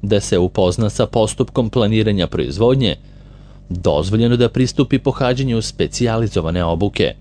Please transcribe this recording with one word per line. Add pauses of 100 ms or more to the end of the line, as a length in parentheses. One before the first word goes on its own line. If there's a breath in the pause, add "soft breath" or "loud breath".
da
se
upozna
sa
postupkom
planiranja
proizvodnje, (720 loud breath)
dozvoljeno
da
pristupi
pohađanju
specijalizovane
obuke.